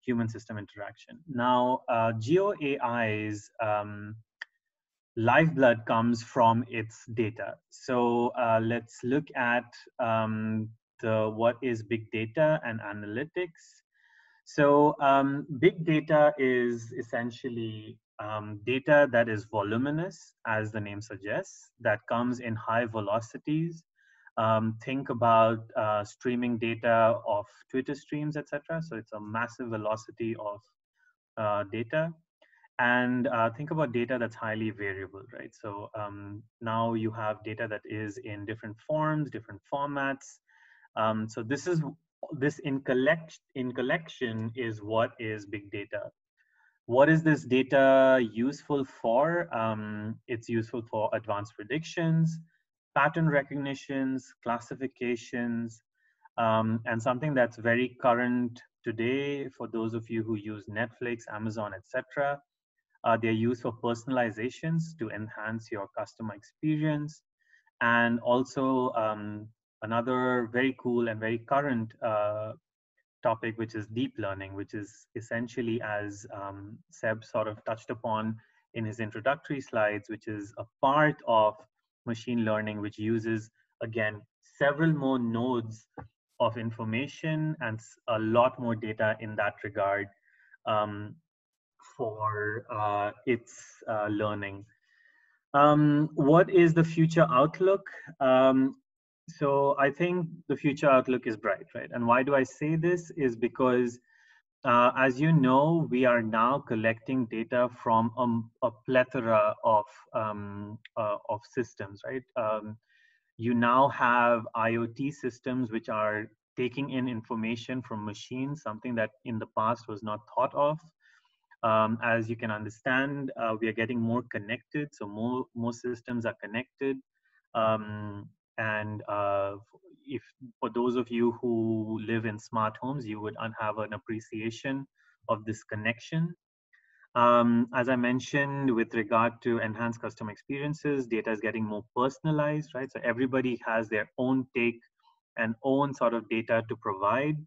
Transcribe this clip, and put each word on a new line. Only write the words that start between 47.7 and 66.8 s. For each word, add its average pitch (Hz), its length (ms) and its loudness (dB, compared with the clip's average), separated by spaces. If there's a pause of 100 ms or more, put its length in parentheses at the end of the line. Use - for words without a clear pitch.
useful 135 500 -2
for? 156 720 0
Um, 107 720 -4
it's 117 220 -8
useful 113 400 -2
for 110 240 -2
advanced 104 420 -6
predictions, 160 840 -2 (580)
pattern 151 340 4
recognitions, 135 1040 -2 (100)
classifications, 120 1400 -6 (560)
um, 113 480 2
and 113 160 -2
something 131 320 0
that's 120 240 2
very 120 440 0
current 123 600 2 (220)
today 135 640 -2
for 120 180 -12
those 113 260 -4
of 113 160 -8
you 113 140 -4
who 110 120 -4
use 104 320 -10
Netflix, 117 640 -6
Amazon, 107 420 -6
et 95 120 -14
cetera. 143 540 -4 (640)
Uh, 113 160 4
they're 117 100 2
used 117 300 0
for 120 120 -4 (100)
personalizations 120 1160 -2
to 110 100 -4
enhance 110 640 -8
your 101 160 -6 (100)
customer 107 380 -10
experience. 151 840 -4 (600)